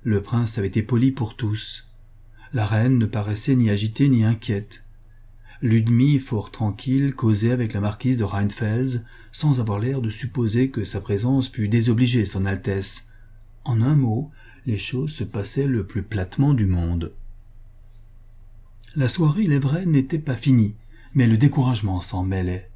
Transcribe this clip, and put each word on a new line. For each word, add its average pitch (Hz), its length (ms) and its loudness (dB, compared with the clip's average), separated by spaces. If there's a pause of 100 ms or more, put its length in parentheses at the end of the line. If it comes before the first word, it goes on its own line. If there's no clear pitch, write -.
Le 104 200 0
prince 117 360 -2
avait 98 100 -2
été 107 140 0
poli 123 280 2
pour 123 260 -6
tous. - 520 -6 (640)
La 110 140 -2
reine 120 320 2
ne 113 80 2
paraissait 104 500 -2
ni 117 140 4
agitée 110 380 0
ni 120 160 4
inquiète. 107 600 -4 (800)
Ludmille, 120 580 4
fort 113 300 -6
tranquille, 131 640 -2
causait 110 360 2
avec 123 220 -2
la 101 80 -2
marquise 110 380 -2
de 110 60 0
Rheinfels, 110 800 -2 (280)
sans 147 280 2
avoir 107 200 -2
l'air 131 200 -2
de 113 100 -2
supposer 120 600 0
que 110 140 -4
sa 95 160 -6
présence 117 480 0
pût 107 200 -4
désobliger 117 560 2
son 95 220 -4
Altesse. 98 640 -4 (560)
En 113 180 0
un 143 140 4
mot, 127 340 0 (360)
les 110 120 -2
choses 135 340 -4
se 107 120 -6
passaient 110 420 -4
le 113 200 0
plus 98 160 -4
platement 120 520 0
du 110 120 2
monde. 85 460 0 (1800)
La 135 140 2
soirée, 160 340 2
il 170 100 2
est 143 60 4
vrai, 143 280 0
n'était 151 320 2
pas 143 180 -4
finie, 110 400 4 (380)
mais 123 120 4
le 113 100 4
découragement 113 640 2
s'en 90 220 -4
mêlait. 92 540 -2